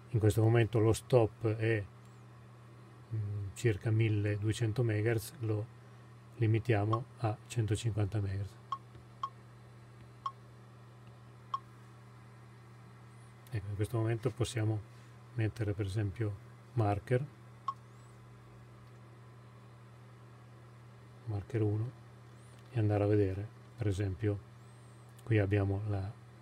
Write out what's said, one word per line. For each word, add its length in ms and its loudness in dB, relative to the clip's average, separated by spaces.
In 100 2
questo 220 4
momento 380 4
lo 120 6
stop 640 2
è, 260 0
mm, 400 -6
circa 360 0
milleduecento 920 0
megahertz, 560 0
lo 260 -2
limitiamo 720 2
a 180 -2
centocinquanta 720 -2
megahertz. 340 -4
Ecco, 180 -8
in 60 -8
questo 220 -4
momento 340 -2
possiamo 500 -2
mettere 360 -2
per 140 -4
esempio 500 -4
marker, 520 0
marker 360 -4
uno 300 0
e 80 -2
andare 260 4
a 20 2
vedere, 400 2
per 100 -2
esempio 520 -2
qui 160 4
abbiamo 480 2
la 240 -4